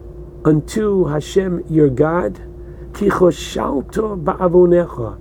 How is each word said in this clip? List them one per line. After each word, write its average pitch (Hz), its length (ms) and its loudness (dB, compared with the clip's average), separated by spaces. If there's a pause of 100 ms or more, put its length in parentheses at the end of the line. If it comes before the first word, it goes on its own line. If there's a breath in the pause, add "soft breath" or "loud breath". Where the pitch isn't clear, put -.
(440)
unto 180 640 2
Hashem 170 640 -2
your 156 200 6
God, 147 500 0 (540 loud breath)
Ki 202 160 0
choshalto 170 1120 0
ba'avonecha, 175 1000 2